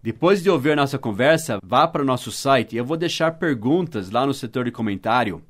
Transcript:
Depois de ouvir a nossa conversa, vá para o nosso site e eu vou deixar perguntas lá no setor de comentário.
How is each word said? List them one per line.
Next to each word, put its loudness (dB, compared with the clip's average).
Depois 2
de 2
ouvir 2
a 4
nossa 0
conversa, 0
vá 2
para -2
o 0
nosso -2
site 0
e -2
eu -2
vou -4
deixar -2
perguntas -2
lá 0
no 0
setor -6
de -4
comentário. -2